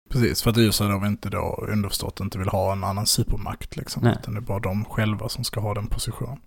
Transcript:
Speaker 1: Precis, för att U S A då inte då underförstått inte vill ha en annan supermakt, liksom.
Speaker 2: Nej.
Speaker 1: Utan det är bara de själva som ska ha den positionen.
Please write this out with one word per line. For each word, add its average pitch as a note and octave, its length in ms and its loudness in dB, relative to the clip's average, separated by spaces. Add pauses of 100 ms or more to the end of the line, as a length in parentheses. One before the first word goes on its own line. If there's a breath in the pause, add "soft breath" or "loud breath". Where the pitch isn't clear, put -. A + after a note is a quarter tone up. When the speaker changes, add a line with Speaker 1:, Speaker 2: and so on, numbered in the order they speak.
(100)
Speaker 1:
Precis, A#2+ 320 2
för A#2 80 4
att A2 80 4
U A2+ 100 8
S F#2+ 120 2
A G#2 40 2 (160)
då G2+ 60 0
inte G2+ 240 -2
då - 380 -2
underförstått G2+ 520 -2
inte F#2+ 180 -4
vill F#2+ 100 0
ha F#2+ 240 2
en G2 120 -2
annan G2 220 0
supermakt, - 680 0
liksom. - 260 -4
Speaker 2:
Nej. A2+ 180 6
Speaker 1:
Utan A2 140 -6
det G#2 40 -4
är - 40 -6
bara G2+ 160 -2
de G2+ 260 0
själva G#2+ 440 -2
som B2 160 -6
ska - 160 -4
ha G#2 140 -2
den G#2 120 -4
positionen. - 600 -4